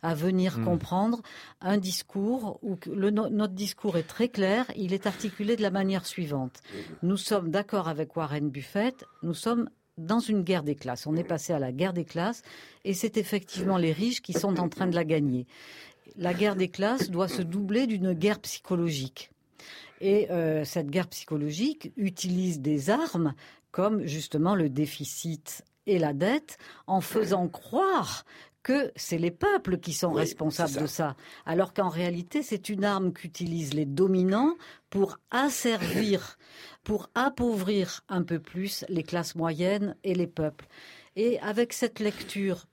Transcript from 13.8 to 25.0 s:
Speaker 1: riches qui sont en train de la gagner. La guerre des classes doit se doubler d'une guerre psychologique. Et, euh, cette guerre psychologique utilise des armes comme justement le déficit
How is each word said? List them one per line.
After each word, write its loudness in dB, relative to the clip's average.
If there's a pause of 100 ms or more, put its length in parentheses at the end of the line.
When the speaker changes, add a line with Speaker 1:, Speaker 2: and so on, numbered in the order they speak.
Speaker 1:
riches 0
qui -8
sont 2
en 0
train -2
de 2
la 2
gagner. 2 (680)
La 0
guerre 2
des 2
classes 0
doit 0
se -2
doubler 0
d'une 2
guerre 2
psychologique. -4 (680)
Et, 4
euh, 2
cette -2
guerre 0
psychologique -4
utilise 0
des 0
armes 2 (360)
comme 2
justement 0
le 2
déficit -4 (240)